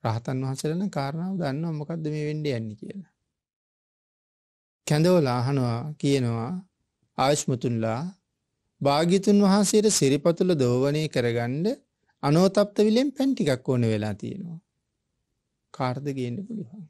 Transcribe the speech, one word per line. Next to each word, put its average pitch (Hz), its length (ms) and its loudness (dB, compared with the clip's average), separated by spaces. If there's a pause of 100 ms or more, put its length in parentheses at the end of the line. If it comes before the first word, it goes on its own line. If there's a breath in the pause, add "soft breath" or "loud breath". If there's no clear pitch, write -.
රහතන් 120 360 -4
වහන්සේලා 135 400 -4
නම් 196 100 -4
කාරණාව 165 480 -6
දන්නවා 160 360 -4
මොකද්ද 156 340 -8
මේ 151 180 -4
වෙන්න 151 220 -6
යන්නේ 113 280 -4
කියලා. - 360 -16 (1800)
කැඳවලා 156 500 4
අහනවා, 123 420 0 (160)
කියනවා, 127 560 0 (680)
"ආයුෂ්මතුන්ලා, 123 840 0 (800)
භාග්‍යතුන් 175 600 4
වහන්සේට 202 480 4
සිරිපතුල 160 680 2
දෝවණය 135 520 2
කරගන්න 120 580 -2 (580)
අනෝතප්ත 185 560 2
විලෙන් 220 320 4
පැන් 269 200 0
ටිකක් 143 380 0
ඕන 123 140 2
වෙලා 107 300 0
තියෙනවා. 160 460 -10 (1120)
කාටද 135 380 -4
ගේන්න 123 300 -6
පුළුවන්?" 202 480 -12